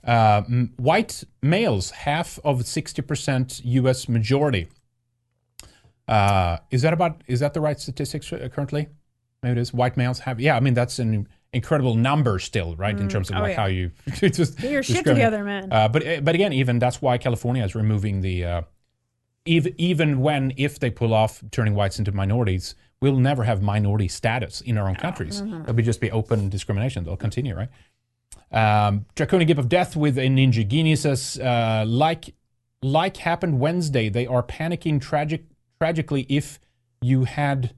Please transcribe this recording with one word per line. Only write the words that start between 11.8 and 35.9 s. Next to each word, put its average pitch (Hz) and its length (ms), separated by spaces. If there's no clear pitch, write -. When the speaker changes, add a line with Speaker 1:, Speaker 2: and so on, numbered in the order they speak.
Speaker 1:
number 120 440
still, 85 380
right, 101 220
in 101 80
Speaker 2:
Mm. 95 40
Speaker 1:
terms 95 200
of, - 60
Speaker 2:
Oh, - 40
Speaker 1:
like, - 120
Speaker 2:
yeah. 170 40
Speaker 1:
how 107 100
you 92 320
<laughs> - 120
just - 480
Speaker 2:
Get 247 120
your 277 120
shit - 140
Speaker 1:
discriminate. 285 300
Speaker 2:
together, 214 180
man. 196 260
Speaker 1:
Uh, 110 180
but, 127 180
uh, 160 160
but 165 120
again, 190 180
even 127 260
that's 123 240
why 123 160
California 123 440
is 95 120
removing 107 480
the, 90 220
uh, 87 180
ev-, 165 300
even 160 440
when, 135 360
if 139 240
they 123 100
pull 113 220
off 110 380
turning 107 240
whites 101 240
into 101 140
minorities, 98 600
we'll 135 160
never 127 260
have 107 180
minority 104 460
status 113 540
in 117 160
our 98 100
own 92 100
Speaker 2:
Oh, - 40
Speaker 1:
countries. 196 400
Speaker 2:
mm-hmm. 196 200
Speaker 1:
It'll 113 120
be, 117 80
just 113 180
be 110 100
open 107 380
discrimination. 101 560
They'll 85 140
continue, 123 360
right? 110 140
Um, 107 540
Draconian 170 320
Gift 151 140
of 123 80
Death 180 260
with 147 240
a 131 80
Ninja 131 400
Guinea 156 300
says, 139 420
uh, 113 480
"Like, 151 480
like 156 360
happened 170 420
Wednesday, 143 480
they 120 180
are 123 160
panicking 160 600
tragic-, 156 420
tragically 156 520